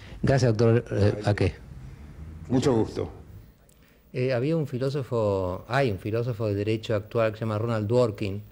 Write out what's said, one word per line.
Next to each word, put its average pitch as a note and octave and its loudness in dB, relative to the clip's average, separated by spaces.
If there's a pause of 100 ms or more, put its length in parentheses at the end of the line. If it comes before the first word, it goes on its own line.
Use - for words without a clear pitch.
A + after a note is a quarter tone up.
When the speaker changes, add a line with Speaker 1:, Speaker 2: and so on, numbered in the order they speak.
(240)
Speaker 1:
Gracias, B2+ 4
doctor, A#2 6
eh, G#2+ 4
Baqué. G2+ 2 (920)
Speaker 2:
Mucho C3 4
gusto. G#2 0 (1000)
Speaker 1:
Eh, C3 0
había C#3 0
un D3 0
filósofo, A2+ 0
hay B2+ 2
un F#2+ -4
filósofo A2+ -4
de G#2 0
derecho G#2+ 0
actual A2 0
que G2+ -12
se - -8
llama A2 -2
Ronald A2 -2
Dworkin, G#2+ 0 (120)